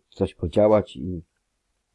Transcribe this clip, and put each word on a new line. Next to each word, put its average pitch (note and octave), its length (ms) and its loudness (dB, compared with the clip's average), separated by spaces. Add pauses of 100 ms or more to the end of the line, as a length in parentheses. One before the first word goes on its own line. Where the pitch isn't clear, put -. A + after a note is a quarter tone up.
coś - 260 -6
podziałać G#2 600 0
i E2+ 280 -10 (720)